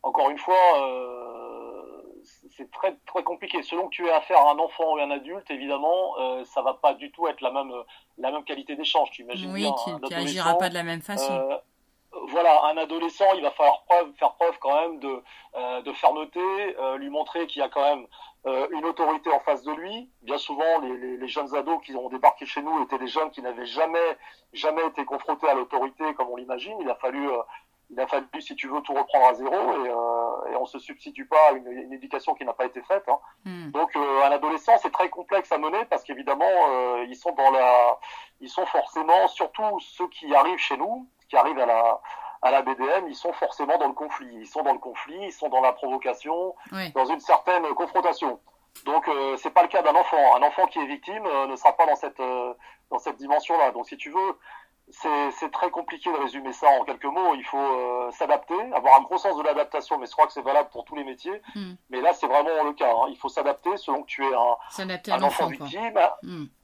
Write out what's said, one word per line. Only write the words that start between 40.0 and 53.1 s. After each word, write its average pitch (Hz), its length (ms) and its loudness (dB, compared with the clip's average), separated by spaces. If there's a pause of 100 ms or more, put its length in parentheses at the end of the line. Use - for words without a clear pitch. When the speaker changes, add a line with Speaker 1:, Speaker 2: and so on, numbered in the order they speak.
Speaker 1:
qui 147 260 -6
arrivent 160 240 6
chez 139 200 -4
nous, 233 300 -6 (220)
qui - 60 -6
arrivent 135 240 4
à 123 60 4
la, 113 360 4 (400)
à 131 100 4
la 135 100 4
B 127 160 -4
D 127 80 -6
M, 175 240 0
ils 131 60 -10
sont 170 180 -6
forcément 151 440 -2
dans 147 100 2
le 139 60 -2
conflit. 139 400 -10
Ils 110 140 -16
sont 151 160 -6
dans 139 80 2
le - 80 0
conflit, 135 440 -12
ils 180 100 -10
sont 151 160 -8
dans 127 100 2
la 127 140 4
provocation, 151 840 -6 (160)
Speaker 2:
Ouais. 190 200 -8
Speaker 1:
dans 139 120 2
une 151 160 0
certaine 175 540 2
confrontation. 165 640 -2 (460)
Donc, 151 240 0
euh, 135 260 -2
c'est 143 140 -8
pas 180 120 6
le 175 60 4
cas 185 140 2
d'un 160 140 4
enfant. 143 420 8
Un 139 60 4
enfant 165 240 4
qui - 120 -6
est 147 60 -2
victime, 185 400 -10
euh, 139 220 0
ne 131 100 -8
sera 147 160 6
pas 165 120 4
dans 147 120 2
cette, 139 240 -10
euh, 123 320 -4 (380)
dans 127 60 -4
cette 143 200 -8